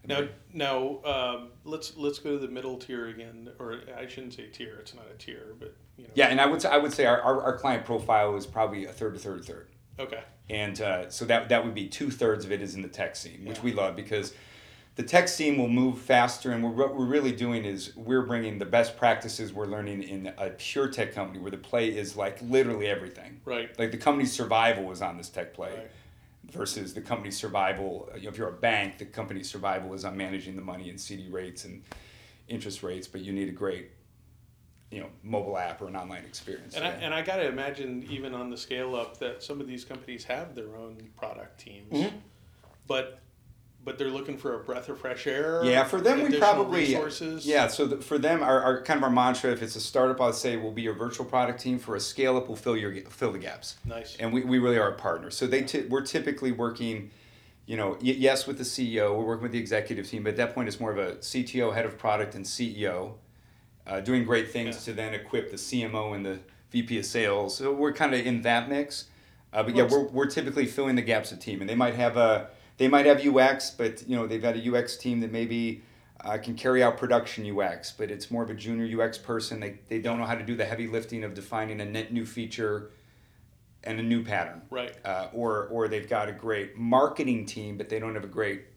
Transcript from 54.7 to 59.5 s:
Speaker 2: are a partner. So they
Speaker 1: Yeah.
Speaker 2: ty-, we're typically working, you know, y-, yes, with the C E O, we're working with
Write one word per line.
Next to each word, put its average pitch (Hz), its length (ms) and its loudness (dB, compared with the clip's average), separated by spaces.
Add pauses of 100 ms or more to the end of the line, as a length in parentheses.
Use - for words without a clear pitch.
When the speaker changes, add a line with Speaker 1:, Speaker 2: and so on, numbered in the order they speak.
Speaker 2:
are 104 120 6
a 95 40 -6
partner. 85 360 -2
So - 180 -2
they 131 120 4
Speaker 1:
Yeah. 135 60 -2
Speaker 2:
ty-, 135 220 -2
we're 139 180 0
typically 143 460 -2
working, 113 580 -4 (560)
you 113 100 -6
know, 101 240 0
y-, 127 180 4
yes, 135 280 4
with 139 120 -6
the 131 60 -6
C 123 320 -2
E 107 40 4
O, 104 160 4
we're 113 80 0
working 113 200 -2
with 120 80 -4